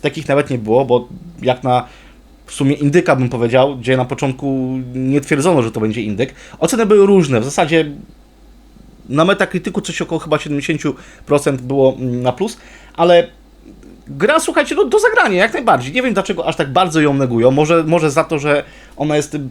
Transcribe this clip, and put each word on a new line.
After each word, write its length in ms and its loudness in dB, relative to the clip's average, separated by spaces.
takich 260 -6
nawet 220 0
nie 80 -2
było, 260 2
bo 240 0
jak 200 0
na 220 0
w 60 -18
sumie 220 0
indyka, 420 2
bym 120 0
powiedział, 480 2
gdzie 200 0
na 80 0
początku 760 -4
nie 260 0
twierdzono, 420 0
że 100 -2
to 80 -6
będzie 220 -2
indyk. 320 -4
Oceny 280 0
były 200 6
różne, 340 4
w 40 -4
zasadzie 460 0
na 160 2
Metacriticu 560 -2
coś 220 -8
około 160 -4
chyba 200 -2
siedemdziesięciu 560 -4
procent 360 0
było, 380 2
mm, 220 -4
na 100 0
plus, 260 -6
ale 320 4
gra, 320 0
słuchajcie, 340 -2
no, 100 2
do 140 0
zagrania, 400 2
jak 160 2
najbardziej. 380 0
Nie 100 -2
wiem, 120 -2
dlaczego 320 -4
aż 100 -4
tak 160 -4
bardzo 280 0
ją 140 2
negują. 360 2
Może, 340 2
może 260 2
za 140 0
to, 140 -4
że 260 0
ona 200 -2
jest 200 -4